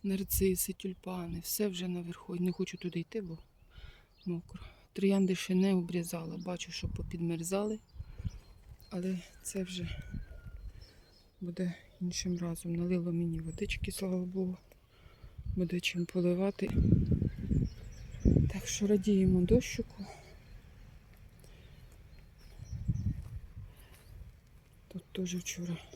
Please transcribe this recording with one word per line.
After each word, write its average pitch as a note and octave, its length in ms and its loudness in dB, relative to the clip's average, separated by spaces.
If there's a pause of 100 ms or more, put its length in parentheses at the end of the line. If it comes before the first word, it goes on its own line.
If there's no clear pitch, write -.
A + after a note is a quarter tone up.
нарциси, F#3+ 680 2
тюльпани, F3+ 680 -6
все - 240 0
вже F3+ 200 -4
наверху. F3 480 -6
Не F3+ 160 2
хочу F3+ 260 -4
туди F3 220 -4
йти, G#3+ 220 -4
бо E3 160 -10 (880)
мокро. E3+ 340 -6 (340)
Троянди G3 420 6
ще F#3 200 0
не F#3+ 180 8
обрізала, E3+ 640 -2
бачу, F3 340 -6
що - 160 -6
попідмерзали. F3 920 -2 (1080)
Але F#3 300 -2 (240)
це F#3+ 200 -4
вже F3+ 400 -6 (1400)
буде F3 320 -2 (280)
іншим F3+ 360 -2
разом. E3+ 380 -2
Налило F3 360 2
мені E3 280 0
водички, E3 520 -4
слава F#3 340 0
Богу. F3+ 320 -2 (1000)
Буде F3+ 240 2
чим F3 260 0
поливати. F#3 640 2 (1800)
Так F#3+ 140 -4
що - 200 0
радіємо F#3+ 540 6
дощику. A3+ 640 2 (4000)
Тут - 240 -12
теж F3+ 240 -4
вчора F3 420 -6 (180)